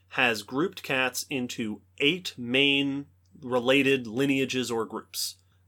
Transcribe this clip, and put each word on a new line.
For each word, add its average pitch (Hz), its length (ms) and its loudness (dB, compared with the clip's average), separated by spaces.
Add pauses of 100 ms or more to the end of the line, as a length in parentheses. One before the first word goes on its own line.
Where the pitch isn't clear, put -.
has 117 320 2
grouped 143 400 -4
cats 131 480 -2
into 123 520 -4 (180)
eight 175 360 0
main 139 680 2 (380)
related 127 640 2
lineages 127 640 0
or 113 140 -2
groups. - 500 -8 (320)